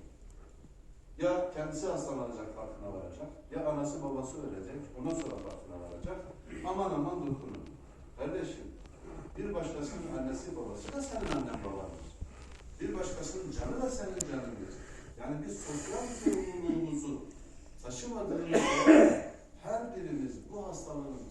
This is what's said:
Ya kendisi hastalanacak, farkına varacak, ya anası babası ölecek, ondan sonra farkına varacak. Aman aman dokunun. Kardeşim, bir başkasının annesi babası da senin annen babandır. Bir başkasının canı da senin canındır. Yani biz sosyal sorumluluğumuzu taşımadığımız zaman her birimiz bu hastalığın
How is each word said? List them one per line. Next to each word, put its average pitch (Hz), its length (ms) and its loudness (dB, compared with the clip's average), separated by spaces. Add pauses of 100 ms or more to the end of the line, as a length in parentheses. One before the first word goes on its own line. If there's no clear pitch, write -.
(1200)
Ya 180 320 4
kendisi 156 360 -2
hastalanacak, 127 680 -2
farkına - 360 -8
varacak, - 360 -8 (260)
ya 151 140 0
anası 147 360 0
babası 131 380 -4
ölecek, 95 340 -6 (220)
ondan 135 160 -2
sonra - 220 -4
farkına - 440 -10
varacak. - 460 -6 (400)
Aman 190 240 2
aman 165 300 2
dokunun. 127 480 -4 (500)
Kardeşim, - 460 -2 (760)
bir 202 160 -2
başkasının 147 640 -4
annesi 131 380 -4
babası - 360 -6
da 277 100 -2
senin 226 240 -2
annen 123 380 -2
babandır. 95 440 -6 (720)
Bir - 180 0
başkasının 175 540 -4
canı 254 300 0
da 254 80 2
senin 196 280 -2
canındır. 120 560 -4 (460)
Yani 147 260 -2
biz - 140 -6
sosyal 190 460 -4
sorumluluğumuzu 160 1120 0 (600)
taşımadığımız 170 800 2
zaman 277 500 12 (520)
her 226 340 -2
birimiz 147 360 -2 (200)
bu 202 140 -6
hastalığın 147 520 -6 (120)